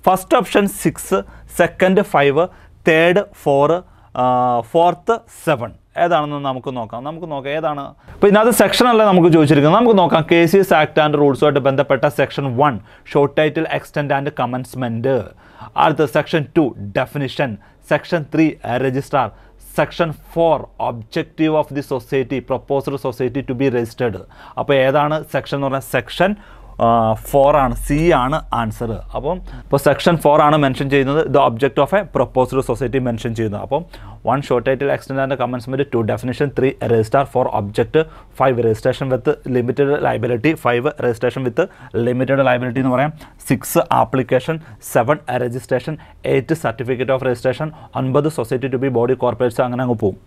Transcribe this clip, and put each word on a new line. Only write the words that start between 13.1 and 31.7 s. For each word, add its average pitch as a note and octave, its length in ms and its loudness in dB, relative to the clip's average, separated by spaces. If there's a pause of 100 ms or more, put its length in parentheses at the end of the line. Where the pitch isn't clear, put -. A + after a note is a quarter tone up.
ഷോർട്ട് C#3+ 260 2
ടൈറ്റിൽ D#3 280 0 (120)
എക്സ്റ്റെന്റ് C#3+ 400 -6
ആൻഡ് C#3 220 -6
കമൻസ്മെന്റ്. B2+ 760 -4 (680)
അടുത്ത D#3 220 2 (100)
സെക്ഷൻ D3+ 280 0 (140)
ടു, D#3+ 60 4 (340)
ഡെഫിനിഷൻ. C3+ 520 -4 (420)
സെക്ഷൻ D#3 300 -2 (120)
ത്രീ, D#3+ 120 4 (380)
രജിസ്ട്രാർ. C3+ 440 -2 (500)
സെക്ഷൻ D#3+ 340 -2 (220)
four, E3 240 2 (320)
objective D#3 720 -4
of C#3+ 40 -4 (120)
the C#3+ 60 -8 (100)
society, C3 440 -4 (140)
proposed C#3 420 -4 (140)
society B2+ 420 -4
to B2+ 120 -4
be C#3 60 2 (100)
registered. A2+ 380 -4 (440)
അപ്പോൾ C#3 160 0 (100)
ഏതാണ് D3 320 0 (160)
സെക്ഷൻ C#3+ 240 -4
എന്ന് C#3 120 -4
പറഞ്ഞാൽ C3+ 260 -6
സെക്ഷൻ, F3 340 -2 (560)
ആ, - 20 4 (400)
ഫോർ C#3 320 4
ആണ്, B2 140 0 (120)
സി C#3+ 100 0 (260)
ആണ് C#3 160 -2 (200)
ആൻസർ. A2+ 320 -6 (260)
അപ്പം C#3+ 220 -4 (240)
ഇപ്പോൾ C#3 240 0
സെക്ഷൻ D3+ 280 4 (100)
ഫോർ D3 200 6
ആണ് D3+ 200 4
മെൻഷൻ C3+ 280 -2
ചെയ്യുന്നത്, C#3 280 2 (140)
the C#3+ 120 6
object C3 380 0